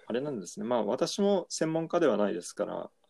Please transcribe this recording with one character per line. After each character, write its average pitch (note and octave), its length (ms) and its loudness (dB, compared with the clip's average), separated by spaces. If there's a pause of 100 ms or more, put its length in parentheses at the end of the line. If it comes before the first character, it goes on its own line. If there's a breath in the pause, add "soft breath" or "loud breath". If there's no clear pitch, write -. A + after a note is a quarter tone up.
あ - 80 -6
れ B2+ 80 0
な D3 80 -4
ん A#2+ 100 -6
で E2+ 60 -10
す - 140 -12
ね。 G#2+ 60 -6
ま B2 100 2
あ G#2+ 80 2
私 C#3+ 360 -2
も G3+ 300 4
専 D#3+ 200 0
門 E3 180 -2
家 F3 120 2
で E3 60 6
は A2 100 6
な G2+ 140 4
い F2+ 40 -2
で F2+ 60 -4
す - 140 -12
か G2+ 100 -2
ら、 F2+ 260 -6 (200)